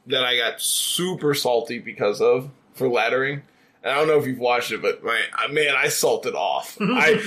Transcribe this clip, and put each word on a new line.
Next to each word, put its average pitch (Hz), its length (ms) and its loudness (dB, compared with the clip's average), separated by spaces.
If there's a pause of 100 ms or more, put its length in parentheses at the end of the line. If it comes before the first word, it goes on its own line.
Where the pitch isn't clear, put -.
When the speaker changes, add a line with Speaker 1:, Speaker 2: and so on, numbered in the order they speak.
Speaker 1:
that 131 160 0
I 123 140 0
got 117 240 -2
super 170 760 -2
salty 120 460 0
because 107 400 -2
of 127 300 2 (240)
for 135 140 -2
laddering. 127 540 0 (400)
And 131 100 -2
I 139 40 0
don't 156 100 2
know 156 140 4
if 127 60 -4
you've 127 120 -4
watched 120 320 0
it, 107 120 -4
but 101 200 0
my, 113 180 0 (240)
uh, 120 40 -4
man, 143 280 2
I 139 120 2
salted 131 480 0
off. 76 420 -4
Speaker 2:
<laughs> - 20 -8
Speaker 1:
I, 180 460 4